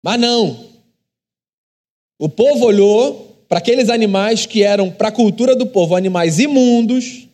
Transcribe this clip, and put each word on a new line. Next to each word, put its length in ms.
Mas 160
não. 480
O 100
povo 380
olhou 800
para 80
aqueles 320
animais 560
que 180
eram, 280
para 180
a 40
cultura 440
do 100
povo, 300
animais 420
imundos 960